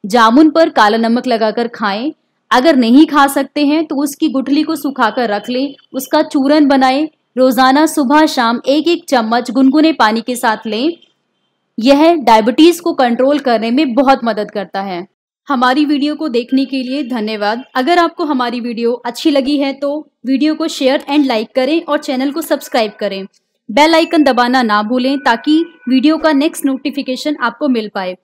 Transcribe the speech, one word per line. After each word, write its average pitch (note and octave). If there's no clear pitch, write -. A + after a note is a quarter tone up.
जामुन A#3
पर E4
काला A3
नमक A#3
लगाकर A3+
खाएं। A3
अगर C4
नहीं B3+
खा C#4
सकते C#4+
हैं D#4
तो D#4+
उसकी D4
गुठली C4+
को D#4
सुखाकर B3
रख G#3
लें, C4+
उसका C#4+
चूरन D4
बनाएं। C4+
रोजाना C4
सुबह D4+
शाम A#3+
एक D4+
एक E4+
चम्मच A#3+
गुनगुने C4+
पानी A3+
के B3+
साथ A3
लें। B3+
यह C#4+
diabetes B3+
को E4
control C4
करने A3+
में C4
बहुत C4+
मदद G#3+
करता G3
है। F#3+
हमारी C4
video D4
को D#4
देखने B3
के C4+
लिए C4
धन्यवाद। A3
अगर E4
आपको E4
हमारी B3
video A#3
अच्छी A#3+
लगी C#4+
है C#4
तो C#4+
video C4+
को D#4
share C#4+
and C#4+
like A3+
करें C#4+
और D4
channel C#4
को D#4+
subscribe C4
करें। G3
बेल D4+
आइकन E4
दबाना B3+
ना G#3+
भूलें B3+
ताकि D4+
वीडियो C#4
का D#4
next D4
notification C4+
आपको A#3+
मिल A3
पाए। F#3